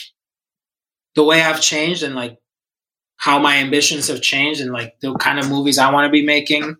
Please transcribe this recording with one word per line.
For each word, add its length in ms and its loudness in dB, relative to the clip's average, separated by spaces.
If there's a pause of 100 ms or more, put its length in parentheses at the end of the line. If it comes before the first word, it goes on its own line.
(1160)
the 80 4
way 180 4
I've 200 0
changed 420 -2
and, 140 -8
like, 220 -10 (760)
how 220 2
my 200 4
ambitions 500 0
have 120 -4
changed 400 -2
and, 120 -6
like, 260 -10
the 160 -6
kind 240 -2
of 100 -2
movies 300 0
I 140 4
wanna 180 2
be 160 2
making, 540 0